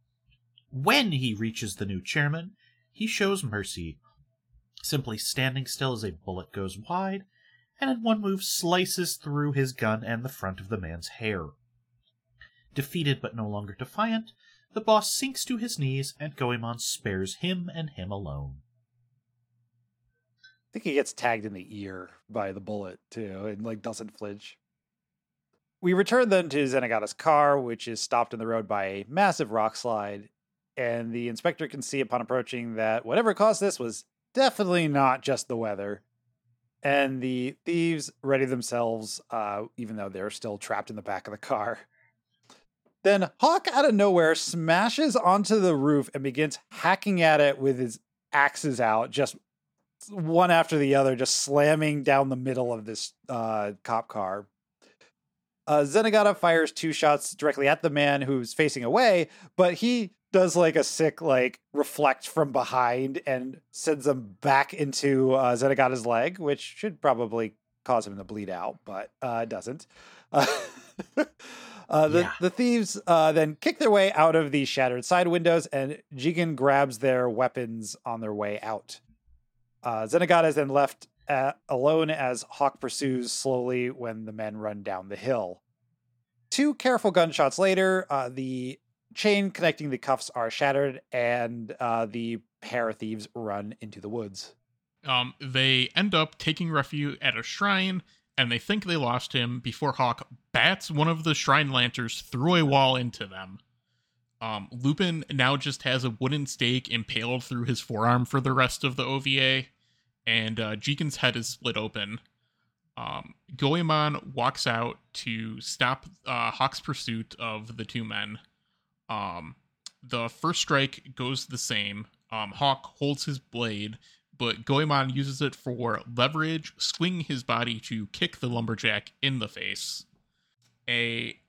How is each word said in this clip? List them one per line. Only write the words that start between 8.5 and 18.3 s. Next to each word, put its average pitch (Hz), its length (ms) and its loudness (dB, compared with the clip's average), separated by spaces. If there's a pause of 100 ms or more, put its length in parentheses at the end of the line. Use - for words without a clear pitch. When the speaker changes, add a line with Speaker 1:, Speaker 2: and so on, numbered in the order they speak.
Speaker 1:
through 147 360 -2
his 131 200 0
gun 113 320 -2
and 113 180 -4
the 127 60 -8
front 95 320 -8
of 95 80 -16
the 107 100 -4
man's 85 300 -10
hair. 101 380 -4 (1300)
Defeated 143 460 -2
but 113 140 -8
no 110 140 -6
longer 104 280 -8
defiant, 226 540 -4 (420)
the 220 80 -6
boss 214 320 2
sinks 262 340 -4
to 247 120 -4
his 233 200 -6
knees 135 420 -4
and 147 160 -10
Goemon 120 420 -2
spares 117 580 -4
him 175 380 -6
and 160 160 -8
him 95 200 -10
alone. 71 460 -8 (1900)